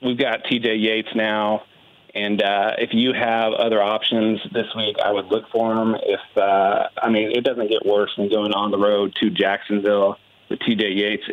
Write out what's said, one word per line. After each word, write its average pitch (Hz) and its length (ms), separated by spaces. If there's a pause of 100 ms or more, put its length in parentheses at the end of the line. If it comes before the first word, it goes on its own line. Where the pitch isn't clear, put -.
we've 123 160
got 120 280
T 123 120
J 113 160
Yates 110 400
now, 107 480 (540)
and, 104 260
uh, 101 360
if 117 140
you 123 200
have 113 400
other 113 280
options 110 600 (100)
this 117 240
week, 107 240
I 101 140
would 98 140
look 110 260
for 113 220
him. 110 200
If, - 420
uh, 98 520 (120)
I 117 80
mean, 107 280
it 120 80
doesn't 120 260
get 110 160
worse 104 300
than 101 140
going 104 220
on 104 200
the 101 60
road 101 420
to 107 100
Jacksonville 101 880 (300)
with - 120
T 120 140
J 101 180
Yates 101 400